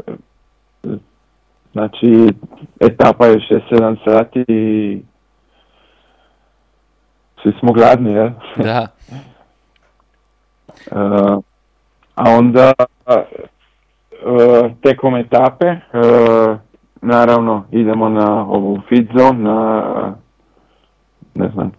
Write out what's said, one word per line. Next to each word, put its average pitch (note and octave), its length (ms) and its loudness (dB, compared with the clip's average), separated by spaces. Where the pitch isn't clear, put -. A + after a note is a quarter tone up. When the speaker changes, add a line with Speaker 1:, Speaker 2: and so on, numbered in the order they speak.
Speaker 1:
znači, A2+ 560 2
etapa A#2+ 460 2
je A2 140 4
šest, A2+ 280 -4
sedam A2+ 300 0
sati A2+ 480 -2
i G#2+ 560 -4
svi G#2+ 120 -2
smo A#2+ 180 -2
gladni, A#2 400 2
jel? A2 180 0
Speaker 2:
Da. A2+ 320 -4
Speaker 1:
<laughs> - 60 -20
E, - 80 -14
a A#2+ 140 2
onda, B2 420 4
e, B2 100 2
tekom C3 360 0
etape, B2+ 500 -2
e, F3 120 -4
naravno, A#2 720 0
idemo A2 400 -2
na G#2+ 180 0
ovu G2+ 440 -4
feed B2 280 0
zone, B2+ 260 2
na, G#2+ 760 -4
ne F#2+ 160 -6
znam G2 300 -10